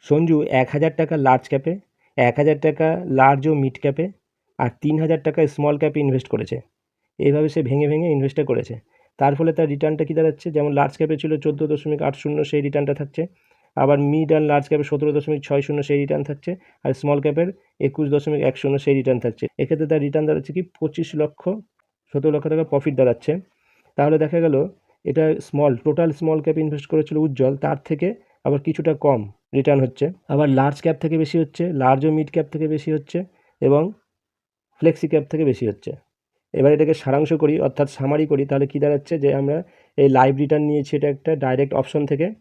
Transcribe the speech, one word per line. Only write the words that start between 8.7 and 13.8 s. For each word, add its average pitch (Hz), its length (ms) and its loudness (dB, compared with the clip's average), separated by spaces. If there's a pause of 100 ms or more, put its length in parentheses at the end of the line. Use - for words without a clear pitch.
তার 143 180 2
ফলে 165 160 2
তার 156 160 0
রিটার্নটা 151 360 -2
কী 156 100 -6
দাঁড়াচ্ছে, 156 360 0
যেমন 147 220 0
লার্জ 143 240 0
ক্যাপে 156 200 -2
ছিল 151 220 -4
চোদ্দো 151 280 -2
দশমিক 151 360 -4
আট 143 140 -2
শূন্য, 151 280 -4
সেই 143 180 -2
রিটার্নটা 143 320 -2
থাকছে, 143 280 -8 (540)
আবার 139 260 4